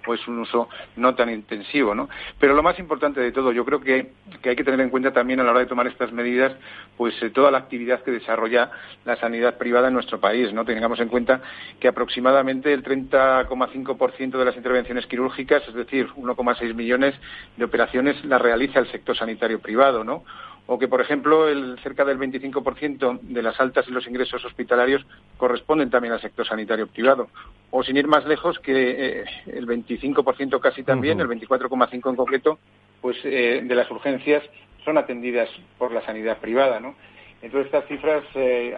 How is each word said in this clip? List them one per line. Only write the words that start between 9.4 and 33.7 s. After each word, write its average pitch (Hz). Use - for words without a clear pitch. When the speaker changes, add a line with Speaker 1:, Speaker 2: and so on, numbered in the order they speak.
Speaker 1:
privada 120
en 127
nuestro 110
país, 107
¿no? 110
Tengamos 117
en 120
cuenta 123
que -
aproximadamente 131
el 135
treinta 131
coma 127
cinco 131
por 127
ciento 131
de 127
las 123
intervenciones 123
quirúrgicas, 131
es 113
decir, 123
uno 123
coma 120
seis 117
millones 123
de 120
operaciones, 131
las 131
realiza 123
el 117
sector -
sanitario 113
privado, 120
¿no? 127
O 123
que, 127
por 123
ejemplo, 151
el, 135
cerca 139
del 139
veinticinco 135
por 123
ciento 135
de 120
las 113
altas 127
y -
los 127
ingresos 123
hospitalarios 127
corresponden 127
también 120
al 107
sector 110
sanitario 110
privado. 123
O, 131
sin 131
ir 143
más 151
lejos, 160
que, 131
eh, -
el 123
veinticinco 123
por 127
ciento 135
casi 131
también, 135
Speaker 2:
Ujú. 175
Speaker 1:
el 131
veinticuatro 120
coma 127
cinco 127
en 127
concreto, 131
pues, 123
eh, 127
de 123